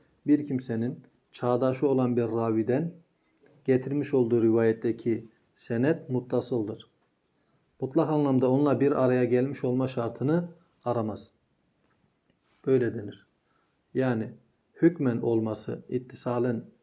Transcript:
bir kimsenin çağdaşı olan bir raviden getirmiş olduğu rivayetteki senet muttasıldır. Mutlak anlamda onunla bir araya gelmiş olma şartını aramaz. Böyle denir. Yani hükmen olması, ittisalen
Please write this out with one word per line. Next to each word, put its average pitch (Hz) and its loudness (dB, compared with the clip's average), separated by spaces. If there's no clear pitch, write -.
bir 143 2
kimsenin 123 -4
çağdaşı 131 0
olan 127 2
bir 120 2
raviden 117 0
getirmiş 135 0
olduğu 117 2
rivayetteki 113 2
senet 131 -2
muttasıldır. 123 -4
Mutlak 139 0
anlamda 135 2
onunla 135 2
bir 139 2
araya 127 4
gelmiş 127 0
olma 127 0
şartını 131 -2
aramaz. 110 -4
Böyle 120 2
denir. 104 -12
Yani 123 -2
hükmen 143 2
olması, 113 -4
ittisalen 123 -4